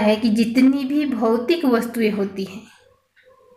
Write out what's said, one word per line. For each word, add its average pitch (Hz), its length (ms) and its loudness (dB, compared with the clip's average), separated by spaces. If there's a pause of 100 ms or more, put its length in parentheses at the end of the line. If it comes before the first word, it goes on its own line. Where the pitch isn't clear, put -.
है 214 160 4
कि 220 160 0
जितनी 262 520 2
भी 294 220 -2
भौतिक 240 600 0
वस्तुएं 226 460 0
होती 196 320 -4
हैं - 180 -14 (960)